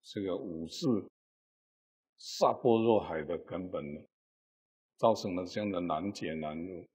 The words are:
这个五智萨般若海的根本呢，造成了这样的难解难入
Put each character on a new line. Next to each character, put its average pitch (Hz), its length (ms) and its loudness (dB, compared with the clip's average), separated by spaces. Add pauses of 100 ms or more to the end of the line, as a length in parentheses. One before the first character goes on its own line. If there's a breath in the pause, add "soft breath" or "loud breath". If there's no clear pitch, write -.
这 - 200 -6
个 92 140 0
五 82 320 -6
智 - 180 -8 (1300)
萨 - 340 2
般 113 320 4
若 113 160 6
海 82 240 -4
的 82 140 -2
根 92 340 -8
本 73 220 -6
呢， 76 80 -12 (960)
造 113 180 4
成 90 220 -4
了 90 80 -2
这 104 160 -4
样 104 100 -2
的 90 80 0
难 87 320 -2
解 82 220 -6
难 76 280 -4
入 87 340 -10